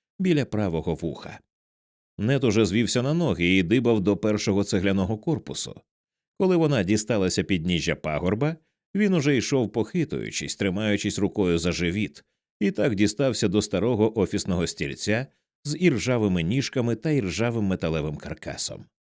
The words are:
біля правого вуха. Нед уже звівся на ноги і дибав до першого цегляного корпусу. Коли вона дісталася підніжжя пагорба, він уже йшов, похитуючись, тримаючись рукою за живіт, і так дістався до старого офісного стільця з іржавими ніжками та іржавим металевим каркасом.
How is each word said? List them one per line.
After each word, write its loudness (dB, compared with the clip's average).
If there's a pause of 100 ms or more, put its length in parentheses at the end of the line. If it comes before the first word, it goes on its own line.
(180)
біля 2
правого -2
вуха. -8 (800)
Нед 0
уже 4
звівся 0
на -2
ноги 0
і 6
дибав 2
до 2
першого 0
цегляного 0
корпусу. -8 (580)
Коли 4
вона 4
дісталася 2
підніжжя 0
пагорба, -2 (380)
він 2
уже 2
йшов, 0
похитуючись, -4
тримаючись 0
рукою 2
за 0
живіт, -4 (360)
і 2
так 0
дістався 2
до 2
старого 0
офісного -2
стільця -4 (380)
з -6
іржавими 2
ніжками -2
та -4
іржавим 0
металевим -2
каркасом. -10 (220)